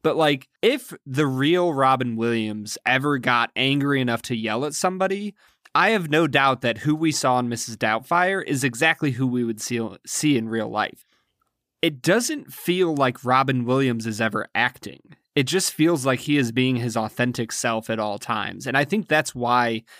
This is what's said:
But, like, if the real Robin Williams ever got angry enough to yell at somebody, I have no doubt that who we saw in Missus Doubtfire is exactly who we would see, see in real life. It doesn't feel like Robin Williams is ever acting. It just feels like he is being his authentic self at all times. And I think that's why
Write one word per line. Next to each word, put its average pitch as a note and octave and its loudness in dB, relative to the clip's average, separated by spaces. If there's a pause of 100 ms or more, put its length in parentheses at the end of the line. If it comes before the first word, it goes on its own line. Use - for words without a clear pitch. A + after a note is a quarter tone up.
But, D3+ 0
like, D3 0 (140)
if B3+ 0 (140)
the C#3 0
real D#3 2
Robin C3 2
Williams A2 -2
ever C3+ 2
got A#2+ 2
angry C#3 0
enough A#2+ 0
to B2 -6
yell A2 -2
at D3+ -6
somebody, F#3+ -2 (400)
I F3+ 4
have F#3 0
no D#3 4
doubt C#3 2
that A2+ 0
who D3+ 0
we D#3 0
saw B2+ 2
in B2 -2
Missus A#2 -6
Doubtfire F3 0
is C3+ -2
exactly C#3+ 0
who C3 -2
we B2 0
would A2+ -4
see, A#2+ -4 (260)
see D3 0
in A2+ -2
real A2+ -2
life. G#2+ -6 (760)
It D#3 -2
doesn't A#3+ 0
feel F3 0
like C3 0
Robin C3 2
Williams B2 0
is G#2+ -4
ever A2 -2
acting. - -4 (320)
It D3 2
just F3 0
feels D#3 2
like B2+ 2
he D3 0
is B2 2
being B2+ 0
his A#2 -4
authentic A#2 -2
self A2+ -4
at A2+ -2
all G#2 -4
times. G#2 -6
And B2 0
I C#3+ 4
think F#3 -2
that's D3+ 2
why A#2+ 0 (160)